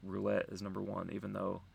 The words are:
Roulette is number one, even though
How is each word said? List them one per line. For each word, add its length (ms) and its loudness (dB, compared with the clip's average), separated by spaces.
Roulette 480 4
is 120 -6
number 200 -2
one, 300 -2
even 220 -4
though 280 0